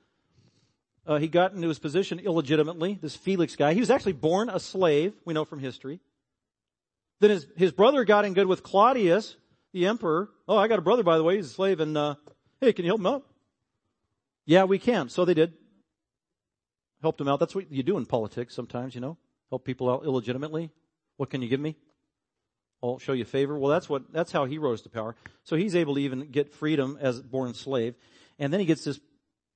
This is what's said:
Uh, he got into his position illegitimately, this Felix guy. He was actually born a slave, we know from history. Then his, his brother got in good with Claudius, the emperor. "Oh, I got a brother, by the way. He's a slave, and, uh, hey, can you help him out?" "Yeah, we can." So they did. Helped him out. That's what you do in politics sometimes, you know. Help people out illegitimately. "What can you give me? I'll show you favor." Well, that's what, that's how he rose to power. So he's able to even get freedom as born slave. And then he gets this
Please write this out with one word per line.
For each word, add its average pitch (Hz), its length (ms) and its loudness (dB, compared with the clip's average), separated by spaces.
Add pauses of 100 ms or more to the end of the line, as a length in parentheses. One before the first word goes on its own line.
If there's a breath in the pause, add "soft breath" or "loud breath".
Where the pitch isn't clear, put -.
(1080)
Uh, 151 100 0
he 160 120 -2
got 180 240 2
into 170 160 -4
his 151 100 -6
position 170 400 -4
illegitimately, 165 840 -2
this 151 140 -10
Felix 180 400 -2
guy. 147 180 2
He 180 60 0
was 165 100 0
actually 247 220 0
born 175 380 0
a 185 100 -4
slave, 175 540 0 (120)
we 170 80 -6
know 156 120 -2
from 151 140 -14
history. 135 420 -12 (1160)
Then 208 120 8
his, 175 240 -4
his 175 160 2
brother 247 320 4
got 208 220 4
in 196 80 -4
good 190 120 4
with 185 160 0
Claudius, 214 760 2 (340)
the 180 160 0
emperor. 196 420 -2 (180)
"Oh, 208 100 4
I 202 100 6
got 226 100 2
a 175 60 -2
brother, 214 200 4
by 165 140 6
the 160 60 4
way. 180 140 4
He's 185 100 -6
a 113 60 -16
slave, 190 260 0
and, 151 180 -2
uh, 147 180 0 (440)
hey, 254 140 4
can 180 120 -6
you 170 40 0
help 220 100 0
him 180 80 0
out?" 262 180 -2 (1200)
"Yeah, 180 200 6
we 190 120 2
can." 180 320 0
So 180 140 -2
they 175 100 2
did. 160 200 2 (1500)
Helped 156 200 -2
him 139 80 -2
out. 143 100 2
That's 170 160 -2
what 180 160 -10
you 135 120 -4
do 180 140 -2
in 120 80 -6
politics 120 480 -4
sometimes, 123 400 -10
you 123 80 -14
know. 147 160 -10 (320)
Help 131 140 -8
people 127 260 -4
out 135 160 -2
illegitimately. 143 640 -4 (480)
"What 139 140 -6
can 135 100 -6
you 120 80 -6
give 135 120 -2
me? 151 140 -6 (1080)
I'll 123 160 -4
show 139 140 -4
you 120 120 -4
favor." 139 320 -2
Well, 139 140 0
that's 175 180 0
what, 135 240 -6
that's 160 180 -4
how 147 140 0
he 147 140 -8
rose 123 240 -4
to - 60 -20
power. 113 260 -8 (280 loud breath)
So - 120 -4
he's 175 200 0
able 151 200 0
to 143 60 0
even 139 280 -6
get 143 240 -4
freedom 147 480 -2
as 127 180 -2
born 123 360 -6
slave. 123 400 -4 (420 soft breath)
And 143 160 -4
then 196 60 0
he 190 80 -2
gets 156 160 0
this 143 160 -6 (560)